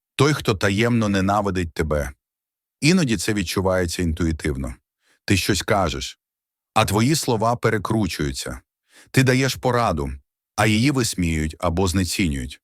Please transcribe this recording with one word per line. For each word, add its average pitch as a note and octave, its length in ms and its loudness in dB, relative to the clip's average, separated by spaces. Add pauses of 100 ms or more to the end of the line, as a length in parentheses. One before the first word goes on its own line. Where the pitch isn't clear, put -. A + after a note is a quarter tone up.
(140)
той, D3 200 4
хто B2 200 0
таємно G#2+ 540 2
ненавидить F#2+ 680 0
тебе. D2 380 -2 (680)
Іноді D3 360 2
це G#2+ 180 -4
відчувається F#2 680 -2
інтуїтивно. D2+ 720 -2 (500)
Ти G2+ 120 2
щось F#2 260 0
кажеш, F2 580 -2 (540)
а A2 100 4
твої A2+ 300 2
слова A#2 420 0
перекручуються. F2+ 1040 -2 (500)
Ти C3 120 4
даєш B2+ 320 2
пораду, G#2 580 0 (440)
а G#2+ 100 4
її A2 240 4
висміюють E2 680 0
або F2+ 300 2
знецінюють. E2 760 -2